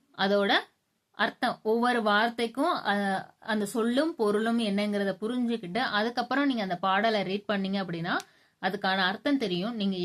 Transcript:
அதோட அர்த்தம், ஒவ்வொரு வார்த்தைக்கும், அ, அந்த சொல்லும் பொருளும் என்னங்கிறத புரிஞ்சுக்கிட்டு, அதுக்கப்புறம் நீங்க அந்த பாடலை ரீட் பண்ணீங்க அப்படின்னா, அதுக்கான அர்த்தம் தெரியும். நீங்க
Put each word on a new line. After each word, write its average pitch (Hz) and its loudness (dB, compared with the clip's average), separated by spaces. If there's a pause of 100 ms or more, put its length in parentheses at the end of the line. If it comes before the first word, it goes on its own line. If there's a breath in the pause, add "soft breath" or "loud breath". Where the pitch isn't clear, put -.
(180)
அதோட 202 2 (680)
அர்த்தம், 220 -2
ஒவ்வொரு 233 2
வார்த்தைக்கும், 233 0 (120)
அ, 202 2 (480)
அந்த 214 -2
சொல்லும் 240 0
பொருளும் 220 2
என்னங்கிறத 202 0
புரிஞ்சுக்கிட்டு, 226 -2 (120)
அதுக்கப்புறம் 240 0
நீங்க 233 0
அந்த 190 -2
பாடலை 202 2
ரீட் 196 -4
பண்ணீங்க 196 0
அப்படின்னா, 175 -4 (480 loud breath)
அதுக்கான 196 0
அர்த்தம் 247 0
தெரியும். 208 -2
நீங்க 196 0